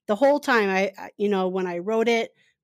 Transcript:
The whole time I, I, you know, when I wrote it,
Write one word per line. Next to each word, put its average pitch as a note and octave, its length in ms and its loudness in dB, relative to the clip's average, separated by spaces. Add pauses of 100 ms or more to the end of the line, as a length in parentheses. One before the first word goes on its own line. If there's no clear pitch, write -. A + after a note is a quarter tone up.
The G#3+ 80 0
whole C#4 240 4
time A3 300 2
I, G3 280 0
I, F3+ 200 -16
you G#3 100 0
know, F#3 200 0
when F#3 200 -4
I F3 100 -6
wrote A3+ 300 -2
it, A3+ 240 -2 (320)